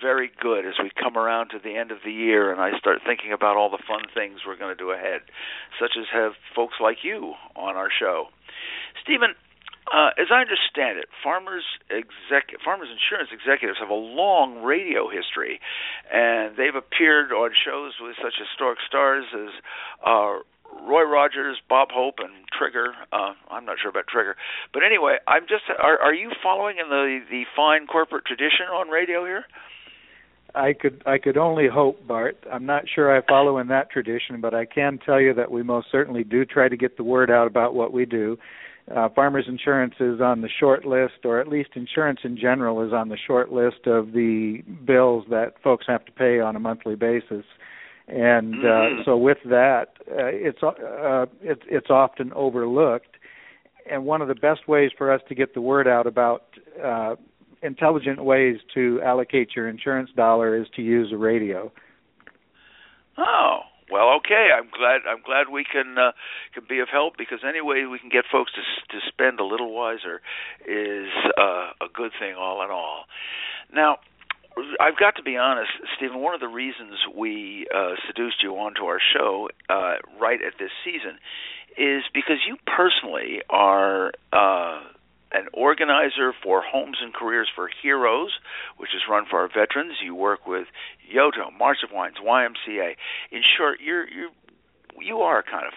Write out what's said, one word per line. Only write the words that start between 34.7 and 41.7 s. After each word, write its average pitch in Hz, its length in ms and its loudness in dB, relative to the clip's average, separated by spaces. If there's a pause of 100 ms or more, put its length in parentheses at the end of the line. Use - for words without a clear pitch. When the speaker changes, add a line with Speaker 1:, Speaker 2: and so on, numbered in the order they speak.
Speaker 2:
tell 139 160 4
you 135 140 6
that 120 160 -2
we 120 140 -4
most 120 260 -2
certainly 131 320 0
do 117 220 2
try 131 240 4
to 123 80 -4
get 123 200 -2
the 120 80 -6
word 123 280 4
out 117 160 6
about 120 260 2
what 120 180 0
we 123 120 0
do. 117 340 -2 (560)
Uh, 113 140 2
farmers 139 400 2
insurance 127 500 0
is 120 220 0
on 123 200 2
the 110 80 -6 (120)
short 139 240 4
list, 131 400 0
or 117 160 2
at 147 80 -2
least 147 260 -2